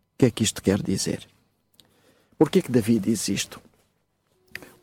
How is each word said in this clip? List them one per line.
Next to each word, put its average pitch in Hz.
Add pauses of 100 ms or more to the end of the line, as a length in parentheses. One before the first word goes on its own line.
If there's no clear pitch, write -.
(160)
O -
que -
é 117
que -
isto -
quer 95
dizer? - (1120)
Porquê 165
que -
Davi 117
diz 98
isto? - (1200)